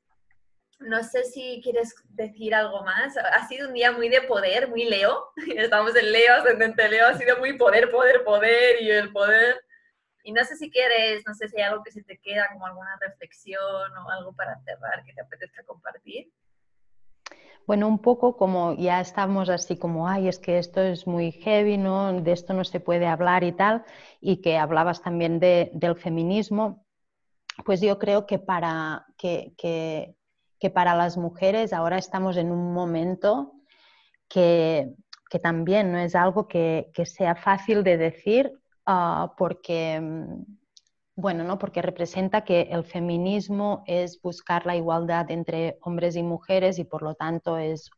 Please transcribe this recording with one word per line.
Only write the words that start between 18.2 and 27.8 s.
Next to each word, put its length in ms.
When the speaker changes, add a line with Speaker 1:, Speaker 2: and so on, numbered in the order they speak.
Speaker 2:
como 380
ya 260
estamos 480
así 280
como, 320
"Ay, 200
es 100
que 200
esto 220
es 260
muy 260
heavy, 460
¿no? 420
De 120
esto 220
no 100
se 160
puede 260
hablar 380
y 80
tal", 320
y 200
que 160
hablabas 460
también 380
de, 340
del 220
feminismo, 920
pues 160